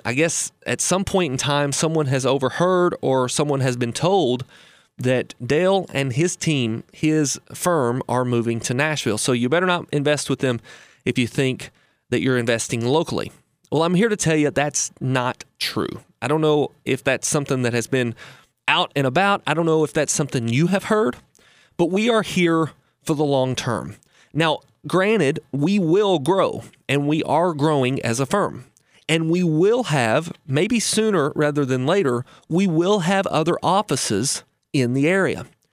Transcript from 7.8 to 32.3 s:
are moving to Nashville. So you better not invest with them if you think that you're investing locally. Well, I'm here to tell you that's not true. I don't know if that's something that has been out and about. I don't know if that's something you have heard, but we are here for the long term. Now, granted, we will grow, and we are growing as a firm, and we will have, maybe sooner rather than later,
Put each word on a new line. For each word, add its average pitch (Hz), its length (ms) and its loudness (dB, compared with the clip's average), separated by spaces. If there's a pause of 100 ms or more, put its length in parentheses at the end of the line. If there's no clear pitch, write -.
are 123 180 0
moving 117 360 0
to - 120 -4
Nashville. 135 440 -2
So - 140 -2
you 123 180 0
better 175 160 2
not 175 260 -2
invest 143 380 -2
with 135 100 -2
them 123 200 0 (460)
if 123 120 -2
you 123 100 0
think 131 440 -2 (380)
that 120 120 0
you're 127 160 0
investing 117 480 -2
locally. 127 460 -2 (400)
Well, 147 120 0
I'm 175 120 2
here 220 140 4
to 214 80 -2
tell 160 180 0
you 147 160 2
that's 143 480 -2
not 131 440 -2 (160)
true. - 420 -4 (200)
I 120 60 -6
don't 156 140 0
know 151 300 2 (140)
if 139 180 -2
that's 131 240 -2
something 139 360 -2
that 117 100 0
has 117 140 -2
been 123 280 -2 (520)
out 160 280 0
and 139 120 0
about. 196 400 2
I 147 60 0
don't 165 120 0
know 160 180 2
if 143 100 -4
that's 151 200 0
something 127 340 -2
you 135 200 2
have 190 180 0
heard, 220 320 0 (600)
but 175 80 2
we 202 240 0
are 220 120 2
here 165 500 2 (300)
for 160 140 -2
the 147 80 0
long 131 320 2
term. 104 400 -4 (380)
Now, 156 260 2 (280)
granted, 180 520 2 (120)
we 165 280 0
will 185 400 2
grow, 175 440 0 (240)
and 143 200 0
we 156 160 0
are 165 300 0
growing 139 480 0
as 117 180 -2
a 135 60 0
firm, 143 400 -2 (420)
and 160 220 0
we 180 140 2
will 190 420 2
have, 143 460 2 (140)
maybe 190 340 0
sooner 196 540 0
rather 147 320 0
than 127 200 0
later, 139 400 0 (240)